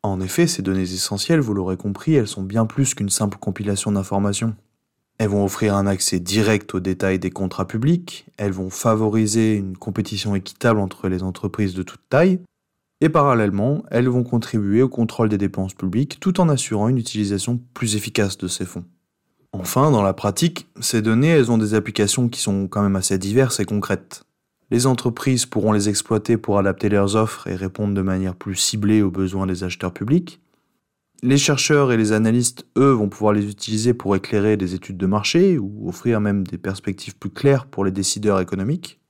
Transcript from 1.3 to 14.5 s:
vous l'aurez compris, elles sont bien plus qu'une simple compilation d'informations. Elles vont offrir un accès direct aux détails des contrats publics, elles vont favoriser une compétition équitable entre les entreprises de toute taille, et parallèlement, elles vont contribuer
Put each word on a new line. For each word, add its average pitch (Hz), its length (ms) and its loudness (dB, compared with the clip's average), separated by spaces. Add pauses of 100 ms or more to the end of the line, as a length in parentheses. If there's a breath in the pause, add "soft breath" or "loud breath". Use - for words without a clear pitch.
vous 110 120 -2
l'aurez 95 240 -2
compris, 107 380 -2
elles 117 120 4
sont 98 160 -8
bien 107 220 0
plus 135 300 -2
qu'une 101 160 -4
simple 101 260 -2
compilation 101 560 -4
d'informations. 101 640 -2 (640)
Elles 110 100 0
vont 101 160 2
offrir 101 320 0
un 101 100 2
accès 92 340 0
direct 101 540 0
aux 92 60 -2
détails 95 380 0
des 92 120 -4
contrats 95 360 -4
publics, 165 580 -2 (140)
elles 101 120 -2
vont 95 200 -6
favoriser 110 840 2
une 95 200 -6
compétition - 580 -4
équitable 107 460 0
entre 95 280 -4
les 92 140 -2
entreprises 92 520 -4
de 92 80 -6
toute - 260 -12
taille, 180 320 4 (640)
et 156 80 4
parallèlement, 123 800 2
elles 123 180 2
vont 123 160 2
contribuer 110 560 0